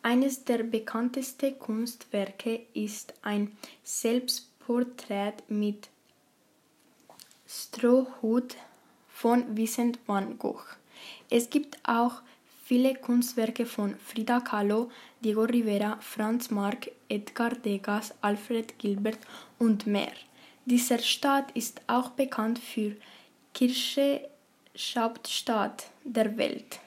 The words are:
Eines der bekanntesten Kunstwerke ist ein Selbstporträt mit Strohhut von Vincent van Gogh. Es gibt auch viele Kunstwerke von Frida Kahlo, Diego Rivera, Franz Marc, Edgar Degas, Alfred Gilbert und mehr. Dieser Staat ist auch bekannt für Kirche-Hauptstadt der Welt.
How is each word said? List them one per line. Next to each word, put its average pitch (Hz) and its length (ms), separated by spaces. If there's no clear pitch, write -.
Eines 254 420
der 233 180
bekanntesten 247 960
Kunstwerke 220 1000
ist - 500
ein 208 340
Selbstporträt 240 1500
mit 208 400
Strohhut 247 1080
von 240 480
Vincent 233 500
van 196 320
Gogh. - 260
Es 233 200
gibt - 340
auch 240 380
viele 254 300
Kunstwerke 240 720
von 202 320
Frida 226 420
Kahlo, 214 500
Diego 214 240
Rivera, 214 560
Franz 226 500
Marc, 202 400
Edgar 233 460
Degas, 208 680
Alfred 208 580
Gilbert 202 400
und 220 280
mehr. 202 260
Dieser 240 340
Staat 277 540
ist - 340
auch 247 240
bekannt 240 480
für 208 380
Kirche-Hauptstadt - 2250
der 220 320
Welt. - 500